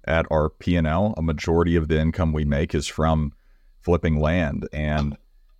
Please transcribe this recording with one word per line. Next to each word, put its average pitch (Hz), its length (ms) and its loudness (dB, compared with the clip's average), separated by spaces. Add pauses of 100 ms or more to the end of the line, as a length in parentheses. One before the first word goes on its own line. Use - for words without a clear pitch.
at 80 240 0
our 78 200 2
P - 260 -2
and 82 100 2
L, 92 320 0
a 80 60 -4
majority 82 520 2
of 80 120 2
the 78 120 2
income 80 320 0
we 78 140 0
make 71 300 0
is 71 100 -2
from 78 480 0 (480)
flipping 82 380 0
land. 76 520 -2
And 73 460 -2 (420)